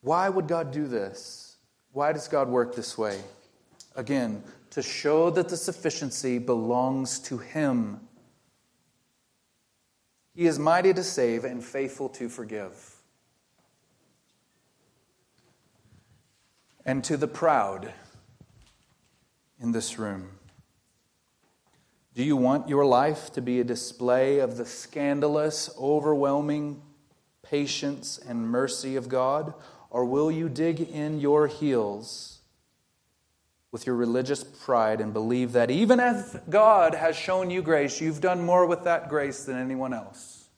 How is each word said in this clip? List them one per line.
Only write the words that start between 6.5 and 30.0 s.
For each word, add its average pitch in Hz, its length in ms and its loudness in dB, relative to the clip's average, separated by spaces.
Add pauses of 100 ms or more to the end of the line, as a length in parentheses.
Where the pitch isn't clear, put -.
to - 200 -10
him. 120 600 -2 (2250)
He 170 100 0
is 151 140 4
mighty 180 340 6
to 180 100 0
save 117 400 0
and 123 200 -6
faithful 135 460 -6
to 120 200 -8
forgive. 107 680 -12 (4000)
And 131 200 -2
to 151 120 -2
the 139 100 0
proud 104 640 0 (1700)
in 117 120 -4
this 113 260 -4
room, 98 320 -8 (1800)
do 123 100 -4
you 147 120 2
want 131 340 2
your 143 160 4
life 139 480 2
to - 80 -4
be 123 180 0
a 120 40 2
display 123 720 0
of 120 200 0
the 117 80 -6
scandalous, 147 1120 -2
overwhelming 147 1040 0 (580)
patience 143 800 -4
and 117 280 -6
mercy 131 480 -2
of 120 140 -4
God? 139 460 0 (340)
Or 123 160 0